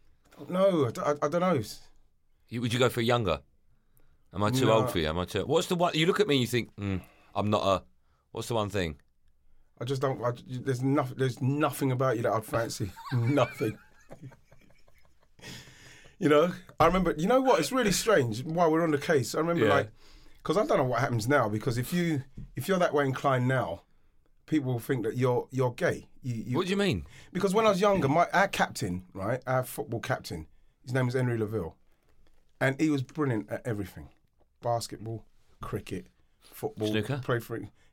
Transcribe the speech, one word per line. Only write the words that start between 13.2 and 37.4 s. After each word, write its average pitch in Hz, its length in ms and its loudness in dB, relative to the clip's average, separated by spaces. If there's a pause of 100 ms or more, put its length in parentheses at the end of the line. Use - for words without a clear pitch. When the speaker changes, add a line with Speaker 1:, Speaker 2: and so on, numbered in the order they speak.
Speaker 1:
You 170 100 0
know, 151 240 6 (280)
I 151 60 8
remember. 170 300 2
You 156 120 0
know 254 120 6
what? 254 200 4
It's 151 120 -2
really 233 200 2
strange. 131 520 2
While 165 280 2
we're 160 100 4
on 165 80 2
the 147 80 2
case, 139 360 0
I 160 40 -2
remember 165 280 2
Speaker 2:
Yeah. 101 80 4
Speaker 1:
like, 135 160 0 (520)
'cause 156 140 -2
I 214 100 2
don't 269 120 2
know 143 60 2
what 123 160 0
happens 117 280 0
now. 135 200 4
Because 110 300 -2
if 123 140 -4
you, 170 300 0 (340)
if 127 120 -8
you're 190 100 2
that 175 140 2
way 143 120 2
inclined 131 420 2
now, 117 360 0 (640)
people 135 260 0
will 120 80 -2
think 123 240 -2
that 110 120 -2
you're, 123 360 2
you're 127 200 0
gay. 117 360 -2 (140)
You, 123 120 -4
you 120 220 -4
Speaker 2:
What 185 100 0
do 175 40 -2
you 202 60 0
mean? 165 300 0 (260)
Speaker 1:
Because 190 220 0
when 220 120 4
I 214 40 8
was 180 100 2
younger, 190 280 4
my, 165 240 4
our 190 160 4
captain, 92 560 -2 (100)
right, 107 320 -4
our 127 160 2
football 117 380 -8
captain, - 480 -6 (340)
his 123 100 -10
name 127 140 2
was 120 80 -2
Henry 123 240 0
Laville, 104 360 -4 (840)
and 135 200 0
he 160 100 2
was 143 120 0
brilliant 127 460 -2
at - 160 -10
everything: 95 440 -6 (520)
basketball, 113 640 -6 (360)
cricket, - 460 -8 (340)
football. - 480 -6
Speaker 2:
Snooker? 110 340 -2
Speaker 1:
Played 120 220 -2